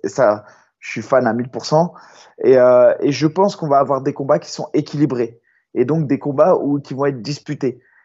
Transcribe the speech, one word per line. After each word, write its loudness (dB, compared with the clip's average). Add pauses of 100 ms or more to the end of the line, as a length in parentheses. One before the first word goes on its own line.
Et -4
ça, 0 (340)
je -16
suis -10
fan 0
à 0
mille -6
pour -12
cent. 0 (480)
Et, 6
euh, 6
et 0
je -2
pense 0
qu'on -8
va 2
avoir -2
des -4
combats 0
qui -8
sont -10
équilibrés -2 (320)
et 0
donc -2
des -2
combats 2
où, -2
qui -12
vont -4
être -4
disputés. -8 (240)